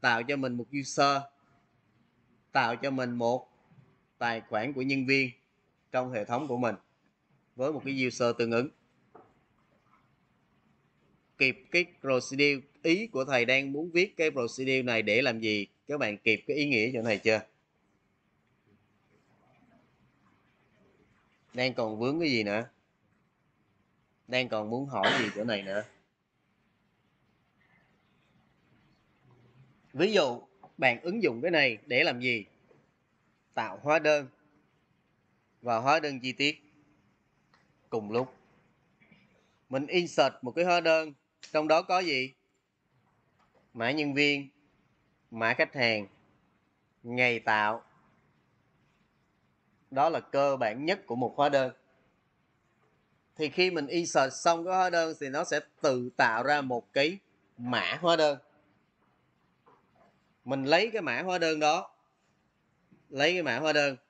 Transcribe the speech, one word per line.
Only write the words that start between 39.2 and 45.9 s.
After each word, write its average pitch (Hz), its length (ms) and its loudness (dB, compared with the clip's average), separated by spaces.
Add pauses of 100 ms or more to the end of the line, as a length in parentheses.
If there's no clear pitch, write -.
Mình 139 180 -4
insert 156 540 2
một 123 100 -8
cái 165 140 0
hóa 175 160 4
đơn, 160 320 2 (380)
trong 156 160 0
đó 156 140 6
có 180 180 0
gì? 135 340 -2 (1400)
Mã 117 180 0
nhân 147 220 -2
viên, 143 360 2 (840)
mã 113 220 0
khách 151 200 0
hàng, 113 340 0 (960)